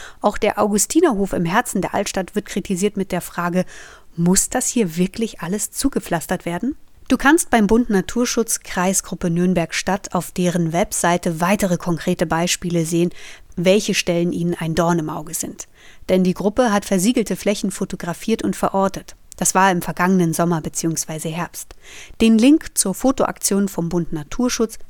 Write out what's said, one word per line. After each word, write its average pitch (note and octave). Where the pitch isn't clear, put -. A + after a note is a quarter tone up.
Auch G#3
der G#3
Augustinerhof G#3
im F3+
Herzen G3
der D#3+
Altstadt G3
wird G#3
kritisiert G3
mit F#3+
der F3+
Frage, F3
„Muss F3
das -
hier F#3
wirklich F#3+
alles F#3+
zugepflastert F#3
werden?“ F3
Du C4
kannst D4+
beim G#3+
Bund A#3
Naturschutz A3+
Kreisgruppe F#3
Nürnberg F3
Stadt -
auf F3
deren F3
Webseite F3
weitere F#3
konkrete F3
Beispiele E3+
sehen, E3+
welche F#3+
Stellen F3
ihnen F3
ein E3
Dorn E3+
im D#3
Auge D#3+
sind. -
Denn F#3
die F3+
Gruppe G#3+
hat G3+
versiegelte G3
Flächen G3+
fotografiert F#3+
und G3
verortet. -
Das -
war F#3+
im F3
vergangenen F3+
Sommer E3+
beziehungsweise D#3+
Herbst. -
Den A3+
Link C#4+
zur -
Fotoaktion -
vom E3+
Bund E3+
Naturschutz A3